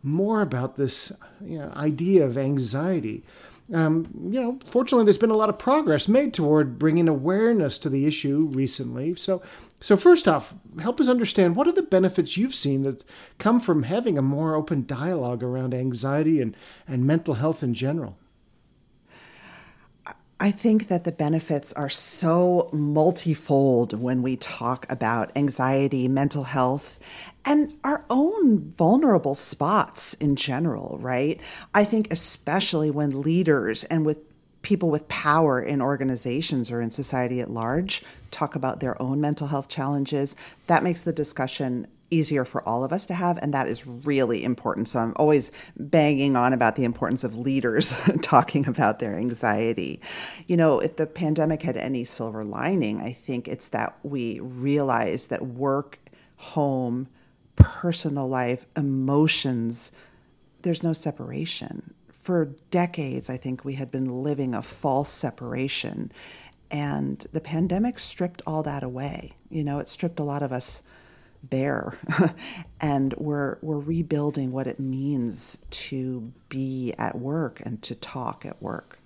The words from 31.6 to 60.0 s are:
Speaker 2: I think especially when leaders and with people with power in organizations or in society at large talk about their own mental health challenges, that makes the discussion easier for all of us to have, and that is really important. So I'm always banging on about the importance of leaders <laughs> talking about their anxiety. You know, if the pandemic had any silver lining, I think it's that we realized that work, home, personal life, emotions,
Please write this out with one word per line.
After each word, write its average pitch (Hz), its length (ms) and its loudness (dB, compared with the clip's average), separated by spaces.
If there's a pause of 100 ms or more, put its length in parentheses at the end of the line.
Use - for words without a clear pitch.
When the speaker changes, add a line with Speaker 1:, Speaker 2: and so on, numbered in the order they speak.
Speaker 2:
I 208 100 8
think 214 260 0
especially 165 800 0
when 143 320 0
leaders 151 640 2
and 160 200 0
with 151 140 0 (440)
people 180 280 2
with 147 160 -2
power 147 560 2
in 143 180 -2
organizations 131 920 -2
or 117 80 -2
in 117 100 -2
society 127 500 -2
at - 80 -6
large 123 540 -2 (300)
talk - 240 -4
about 131 240 -2
their 123 200 -4
own 135 200 -2
mental 147 260 -2
health 139 220 -4
challenges, 139 680 -2 (320)
that 165 160 4
makes 170 220 -2
the 165 80 -2
discussion 131 760 -4 (260)
easier 151 320 2
for - 240 -6
all 117 160 0
of 135 80 -4
us - 140 -4
to 180 80 -8
have, 175 240 0
and 143 160 -4
that 135 120 0
is 120 200 -6
really 127 580 0
important. 117 420 -2
So 123 140 -2
I'm 117 160 -2
always 151 340 4 (260)
banging 143 600 2
on 123 160 4
about 117 240 2
the 131 80 0
importance 120 400 -2
of 110 140 -6
leaders 123 600 2 (120)
<laughs> 160 120 0
talking - 460 4
about 110 300 2
their 104 180 -4
anxiety. 113 840 -2 (480)
You 175 120 2
know, 156 200 6
if - 180 -2
the 156 100 -2
pandemic 156 560 -2
had 131 140 -4
any 123 280 -6
silver 110 400 -6
lining, 110 560 -2
I 120 120 -8
think 123 360 -8
it's - 220 -8
that 113 320 -4
we 127 380 -6
realized 127 880 -2
that 120 160 -4
work, 135 520 -4 (380)
home, 131 720 -2 (480)
personal 143 720 2
life, 127 380 -2 (100)
emotions, 135 1120 0 (720)